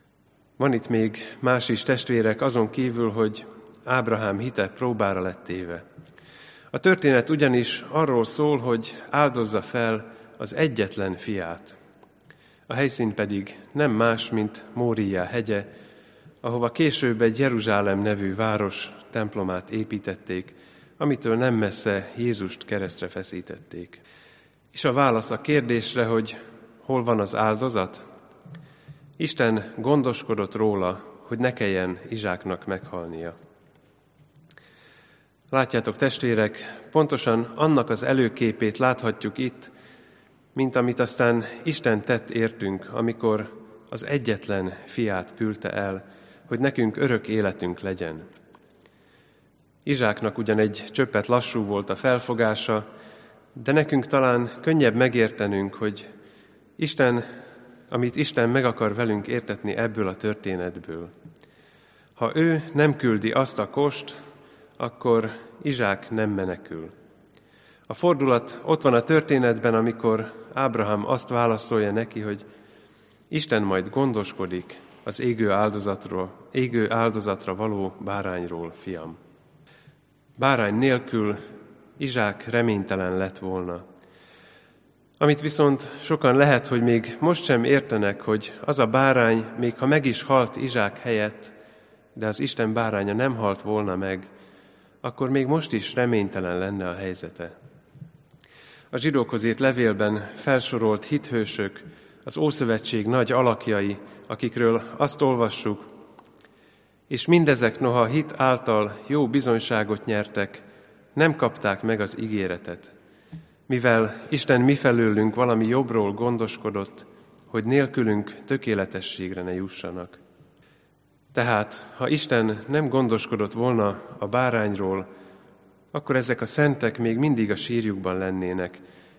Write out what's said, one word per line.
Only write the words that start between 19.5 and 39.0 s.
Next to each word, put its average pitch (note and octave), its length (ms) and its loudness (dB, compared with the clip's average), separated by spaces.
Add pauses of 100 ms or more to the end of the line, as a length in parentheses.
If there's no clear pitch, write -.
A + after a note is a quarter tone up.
építették, G2 840 -8 (440)
amitől B2 380 0
nem B2 200 2
messze G2+ 600 -2
Jézust A2 500 -4
keresztre F#2+ 420 -6
feszítették. - 920 -12 (720)
És - 120 -6
a C3 100 2
válasz B2 380 2
a A2 100 -4
kérdésre, A#2+ 640 0
hogy A2+ 320 0 (440)
hol B2+ 220 0
van A#2 160 2
az G2+ 160 -2
áldozat? A2 720 0 (1120)
Isten A2 600 0
gondoskodott A#2 800 0
róla, G2 480 0 (240)
hogy A#2 100 -4
ne B2 160 0
kelljen F#2 460 -2 (100)
Izsáknak F#2+ 560 -6
meghalnia. E2+ 680 -8 (2250)
Látjátok, A#2+ 460 0
testvérek, A#2 840 0 (100)
pontosan B2+ 520 2 (120)
annak D3 340 4
az A2+ 140 -2
előképét A#2 720 2
láthatjuk A#2 600 0